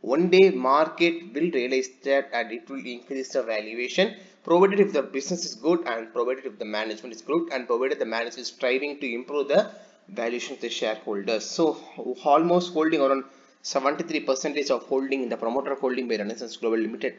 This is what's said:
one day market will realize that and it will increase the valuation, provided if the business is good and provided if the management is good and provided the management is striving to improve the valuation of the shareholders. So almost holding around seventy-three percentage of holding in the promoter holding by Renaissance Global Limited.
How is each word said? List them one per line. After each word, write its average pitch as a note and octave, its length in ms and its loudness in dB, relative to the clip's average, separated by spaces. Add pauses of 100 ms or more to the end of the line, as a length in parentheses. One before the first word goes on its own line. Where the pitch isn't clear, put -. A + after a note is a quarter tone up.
one D#3+ 280 2
day F#3 220 10
market D3+ 800 2
will D#3 160 0
realize C3 400 0 (140)
that C#3 280 2
and A2+ 200 -4
it A#2 180 -12
will C3+ 160 -10
increase B2+ 480 -10
the C3+ 80 0
valuation, A#2 760 -2 (280)
provided F#3+ 360 6
if G3 140 4
the C#3+ 80 2
business C#3 440 -4
is - 100 -10
good E3 320 2
and A2+ 260 -6
provided B2+ 320 -2
if G#2 140 -12
the A2+ 60 -6
management G#2+ 500 -6
is - 80 -18
good E3 280 -2
and B2+ 140 -4
provided B2+ 320 0
the C3+ 80 -2
management A#2 320 -4
is A#2+ 120 -10
striving C#3 500 -2
to C3+ 120 -6
improve C#3+ 360 -2
the E3 240 4 (360)
valuation A#2+ 460 -6
of - 80 -12
the A#2+ 80 -6
shareholders. G#2+ 760 -2
So D#3 320 0 (480)
almost F3 480 4
holding D#3+ 300 2
around C3+ 220 2 (400)
seventy-three D3+ 560 0
percentage C#3 500 -2
of B2 140 0
holding C3+ 400 -2
in A#2 60 -4
the A2+ 80 -4
promoter C3+ 360 -2
holding B2+ 340 -2
by A2+ 100 0
Renaissance A2 380 -6
Global A2+ 220 0
Limited. A2+ 420 -4